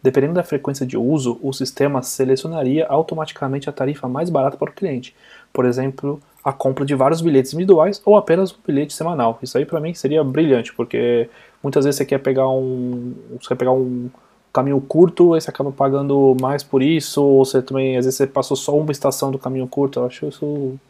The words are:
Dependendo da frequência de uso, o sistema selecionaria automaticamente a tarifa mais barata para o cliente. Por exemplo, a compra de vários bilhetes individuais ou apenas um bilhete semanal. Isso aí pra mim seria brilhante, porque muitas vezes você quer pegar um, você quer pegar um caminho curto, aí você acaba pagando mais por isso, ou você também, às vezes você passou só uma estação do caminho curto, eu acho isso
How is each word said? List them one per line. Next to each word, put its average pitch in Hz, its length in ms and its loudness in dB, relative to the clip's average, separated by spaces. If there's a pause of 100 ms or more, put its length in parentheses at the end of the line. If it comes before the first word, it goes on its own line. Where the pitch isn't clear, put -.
Dependendo 139 340 2
da 180 100 0
frequência 139 420 -4
de 127 100 -6
uso, 127 460 0
o 139 100 -4
sistema 135 520 -2
selecionaria 139 840 0
automaticamente 147 800 -4
a 147 40 -8
tarifa 143 340 -4
mais 147 240 -4
barata 139 260 0
para 147 140 -4
o - 20 -20
cliente. 143 400 -6 (400)
Por 127 120 0
exemplo, 135 580 -2 (220)
a 139 80 0
compra 135 340 -2
de 143 80 0
vários 139 260 2
bilhetes 139 320 2
individuais 180 520 4
ou 208 120 8
apenas 190 360 2
um - 120 -20
bilhete 143 300 -2
semanal. 139 480 -2
Isso 127 160 -4
aí 147 80 0
pra 160 140 -4
mim 160 140 -6
seria 151 280 0
brilhante, 135 500 2
porque 117 560 0 (320)
muitas 139 240 0
vezes 143 140 0
você 143 60 0
quer 139 140 -2
pegar 135 300 0
um, 123 640 -4 (280)
você - 80 -20
quer 127 80 -2
pegar 127 160 2
um 123 360 -2 (440)
caminho 139 280 0
curto, 170 540 4
aí 160 60 2
você 160 100 -10
acaba 143 220 -6
pagando 139 680 2
mais 135 220 -2
por - 180 0
isso, 147 400 0
ou 139 240 6
você 131 160 0
também, 131 360 -2
às 127 80 0
vezes 131 140 -2
você 139 80 2
passou 139 300 -2
só 147 220 -2
uma 151 140 -2
estação 139 400 -2
do 135 60 -6
caminho 131 280 -6
curto, 139 320 -2
eu 123 80 -2
acho 123 200 -8
isso 139 520 -6 (120)